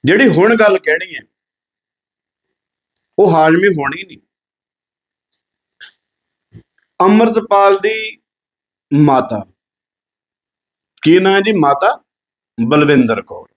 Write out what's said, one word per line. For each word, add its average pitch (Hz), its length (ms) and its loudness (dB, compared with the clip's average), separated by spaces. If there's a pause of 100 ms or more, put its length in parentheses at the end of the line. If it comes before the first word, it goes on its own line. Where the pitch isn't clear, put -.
ਜਿਹੜੀ 220 240 2
ਹੁਣ 190 280 2
ਗੱਲ 208 220 2
ਕਹਿਣੀ 165 360 -6
ਹੈ, 123 60 -14 (2000)
ਉਹ 196 140 2
ਹਾਜ਼ਮੀ 160 360 2
ਹੋਣੀ 156 340 -4
ਨਹੀਂ। 175 160 -18 (2750)
ਅੰਮ੍ਰਿਤਪਾਲ 208 800 0
ਦੀ 220 180 -6 (920)
ਮਾਤਾ, 131 540 0 (1600)
ਕੀ 165 160 4
ਨਾਂ 190 160 2
ਹੈ 196 60 2
ਜੀ? 214 120 -2
ਮਾਤਾ 185 380 0 (680)
ਬਲਵਿੰਦਰ 123 640 0
ਕੌਰ। - 340 -20